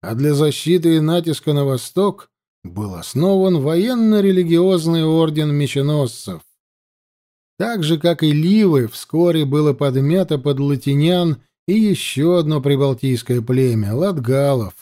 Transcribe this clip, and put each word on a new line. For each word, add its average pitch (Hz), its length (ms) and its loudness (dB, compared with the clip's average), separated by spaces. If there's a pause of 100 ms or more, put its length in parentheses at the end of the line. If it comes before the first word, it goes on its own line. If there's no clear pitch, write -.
а 113 140 -8
для 143 180 0
защиты 160 600 0
и 160 60 2
натиска 160 500 -2
на 143 140 0
восток 185 680 -4 (320)
был 95 320 -10
основан 180 640 0
военно-религиозный 180 1400 2
орден 156 500 0
меченосцев. 139 880 -2 (1200)
Так 214 240 -4
же, 156 160 -2
как 170 240 0
и 156 80 2
ливы, 160 560 2
вскоре 160 560 0
было 147 300 0
подмято 143 680 0
под 135 220 -2
латинян 143 800 0 (240)
и 180 60 0
ещё 180 600 0
одно 151 260 0
прибалтийское 131 800 0
племя — 117 540 0
латгалов. 135 880 -2